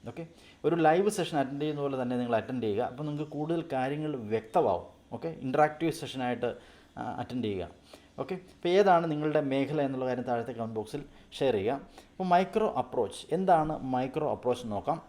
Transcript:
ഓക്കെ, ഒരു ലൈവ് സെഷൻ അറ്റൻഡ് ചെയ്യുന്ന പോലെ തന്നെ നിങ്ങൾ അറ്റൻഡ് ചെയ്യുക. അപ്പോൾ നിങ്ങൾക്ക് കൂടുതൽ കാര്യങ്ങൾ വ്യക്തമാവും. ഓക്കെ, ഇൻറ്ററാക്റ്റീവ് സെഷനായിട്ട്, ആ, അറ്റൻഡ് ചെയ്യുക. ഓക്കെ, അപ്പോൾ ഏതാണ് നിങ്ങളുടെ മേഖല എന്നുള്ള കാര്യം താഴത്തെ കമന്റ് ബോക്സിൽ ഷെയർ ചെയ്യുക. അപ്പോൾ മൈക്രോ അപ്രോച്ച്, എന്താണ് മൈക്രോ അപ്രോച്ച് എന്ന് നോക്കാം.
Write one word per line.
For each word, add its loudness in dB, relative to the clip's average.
ഓക്കെ, -12
ഒരു 4
ലൈവ് 6
സെഷൻ -2
അറ്റൻഡ് -2
ചെയ്യുന്ന -2
പോലെ -2
തന്നെ 0
നിങ്ങൾ 0
അറ്റൻഡ് -2
ചെയ്യുക. 0
അപ്പോൾ -6
നിങ്ങൾക്ക് -6
കൂടുതൽ -2
കാര്യങ്ങൾ -2
വ്യക്തമാവും. 0
ഓക്കെ, -8
ഇൻറ്ററാക്റ്റീവ് 2
സെഷനായിട്ട്, -4
ആ, -8
അറ്റൻഡ് -6
ചെയ്യുക. -4
ഓക്കെ, -4
അപ്പോൾ -8
ഏതാണ് 6
നിങ്ങളുടെ 2
മേഖല 0
എന്നുള്ള -2
കാര്യം -2
താഴത്തെ -2
കമന്റ് -6
ബോക്സിൽ -6
ഷെയർ 4
ചെയ്യുക. 0
അപ്പോൾ -8
മൈക്രോ 2
അപ്രോച്ച്, -2
എന്താണ് 2
മൈക്രോ -2
അപ്രോച്ച് 0
എന്ന് -6
നോക്കാം. -2